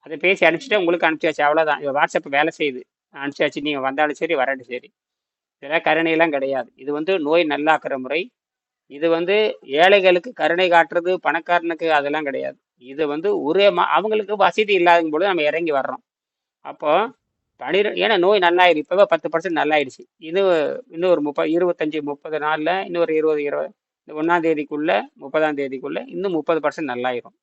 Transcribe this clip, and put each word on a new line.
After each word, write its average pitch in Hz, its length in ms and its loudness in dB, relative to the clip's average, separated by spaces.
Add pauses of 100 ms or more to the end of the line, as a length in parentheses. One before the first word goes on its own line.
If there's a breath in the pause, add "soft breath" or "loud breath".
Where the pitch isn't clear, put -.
அதை 151 180 -12
பேசி 185 240 2
அனுப்பிச்சிட்டு 165 320 0
உங்களுக்கு 175 280 0
அனுப்பிச்சாச்சு, 156 380 -2
அவ்வளவுதான். 151 380 2
இவ 139 140 -4
WhatsApp 165 280 -2 (100)
வேலை 156 200 0
செய்யுது, 139 240 -4 (360)
அனுப்பிச்சாச்சு. 143 500 -4
நீங்க 147 220 -4
வந்தாலும் 143 320 -2
சரி, 165 200 -2
வராட்டி 131 300 -2
சரி, 123 180 -10 (720)
இதெல்லாம் 156 280 -4
கருணையெல்லாம் 160 480 2
கிடையாது. 135 340 -4 (120)
இது 135 140 -8
வந்து 160 180 -2 (120)
நோய் 165 260 2
நல்லாக்குற 147 520 0
முறை. 143 180 -4 (680)
இது 143 240 -2
வந்து 175 200 0 (460)
ஏழைகளுக்கு 185 580 4
கருணை 170 360 2
காட்டுறது, 170 360 2 (140)
பணக்காரனுக்கு 165 720 -2
அதெல்லாம் 147 320 -2
கிடையாது. 135 280 -8 (340)
இது 143 200 -4
வந்து 165 180 -4 (180)
ஒரே 190 200 4 (100)
மா-, - 200 0
அவங்களுக்கு 214 480 -2
வசதி 202 340 0
இல்லாத 170 340 4
பொழுது 180 180 0
நம்ம 160 180 0
இறங்கி 156 280 -2
வர்றோம். 131 240 -4 (640)
அப்போ 147 280 -2 (680)
பன்னிரெண்டு, 175 420 0
ஏன்னா 214 220 4
நோய் 202 220 4
நல்லாயிரு-, 170 360 4
இப்பவே 190 300 4
பத்து 165 200 -2
பர்சன்ட் 165 280 -2
நல்லாயிடுச்சு. 147 420 -2 (260)
இது 180 120 -2 (540)
இன்னும் 175 180 0
ஒரு 156 140 0
முப்பது, 156 300 -2
இருபத்தஞ்சு, 165 520 -2
முப்பது 151 380 -8
நாள்ல 156 240 0 (160)
இன்னும் 170 180 0
ஒரு 160 160 -2
இருபது, 151 280 0
இருபது, 147 220 -6 (320)
இந்த 156 180 -20
ஒண்ணாம் 170 260 0
தேதிக்குள்ள, 151 440 -2 (320)
முப்பதாம் 151 380 -2
தேதிக்குள்ள 139 380 -8 (160)
இன்னும் 180 240 -4
முப்பது 160 260 0
பர்சன்ட் 147 280 -4
நல்லாயிரும். 123 500 -6